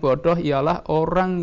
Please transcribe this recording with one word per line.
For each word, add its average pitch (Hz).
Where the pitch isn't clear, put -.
bodoh 147
ialah 151
orang 170